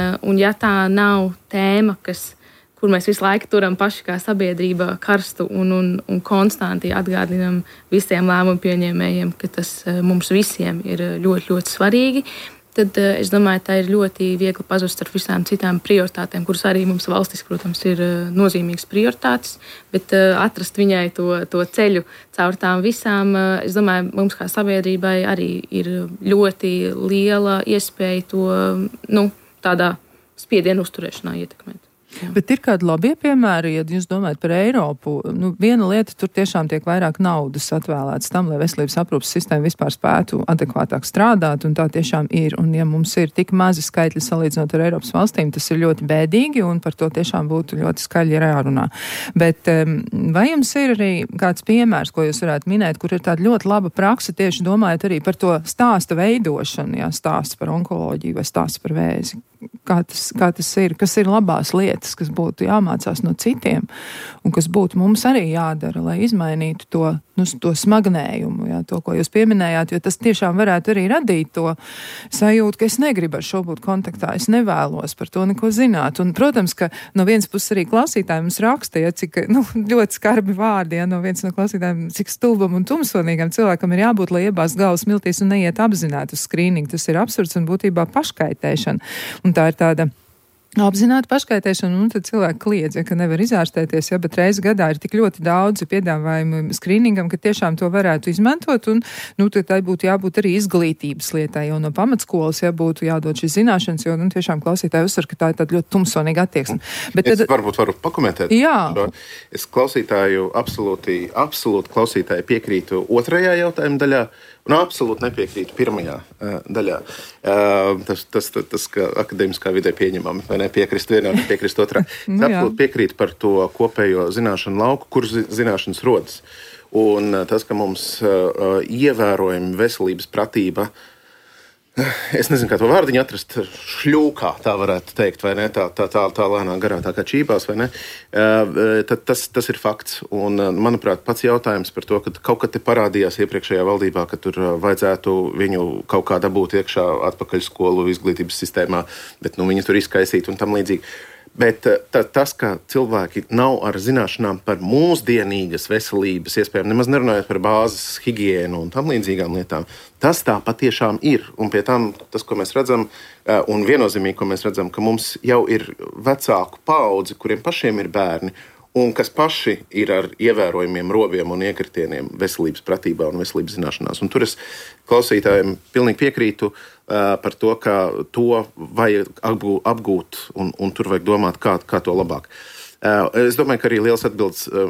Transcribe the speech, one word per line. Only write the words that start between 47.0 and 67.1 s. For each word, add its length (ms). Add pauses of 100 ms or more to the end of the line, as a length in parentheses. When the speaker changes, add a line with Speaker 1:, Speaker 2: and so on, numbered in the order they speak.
Speaker 2:
tiešām 380
būtu 320
ļoti 240
skaļi 300
jārunā. 500 (500)
Bet, 340
em, 280 (340)
vai 160
jums 300
ir 160
arī 160 (260)
kāds 300
piemērs, 480
ko 100
jūs 200
varētu 260
minēt, 300
kur 120
ir 120
tāda 200
ļoti 240
laba 240
praksa, 400
tieši 320
domājot 440
arī 140
par 140
to 160 (140)
stāsta 500
veidošanu, 880
jā, 100
stāsts 460
par 160
onkoloģiju 640
vai 80
stāsts 340
par 160
vēzi? 400 (500)
Kā 180
tas, 220 (100)
kā 160
tas 140 (100)
ir? 220
Kas 180
ir 140
labās 420
lietas, 460
kas 100
būtu 380
jāmācās 580
no 80
citiem 540 (580)
un 80
kas 180
būtu 280
mums 280
arī 220
jādara, 540
lai 200
izmainītu 720
to, 160 (280)